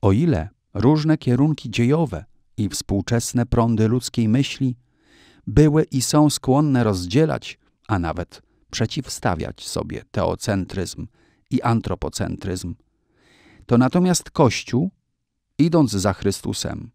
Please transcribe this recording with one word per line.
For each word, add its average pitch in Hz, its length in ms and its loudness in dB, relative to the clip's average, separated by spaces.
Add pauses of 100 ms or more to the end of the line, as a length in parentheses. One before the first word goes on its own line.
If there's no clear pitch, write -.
O 98 120 4
ile 117 360 2 (260)
różne 151 440 2
kierunki 131 520 0
dziejowe 120 540 0 (320)
i 104 120 -2
współczesne 117 760 -2
prądy 117 420 2
ludzkiej 120 400 0
myśli 127 480 0 (720)
były 151 360 4
i 135 200 -2
są 151 280 4
skłonne 135 540 2
rozdzielać, 95 760 0 (300)
a 104 100 0
nawet 85 440 -6 (280)
przeciwstawiać - 960 -4
sobie - 440 -8
teocentryzm 90 960 -4 (440)
i - 120 -2
antropocentryzm, 90 1120 -4 (920)
to 120 120 4
natomiast 175 520 2
Kościół, 143 600 0 (680)
idąc 156 320 4
za 98 220 0
Chrystusem - 840 -6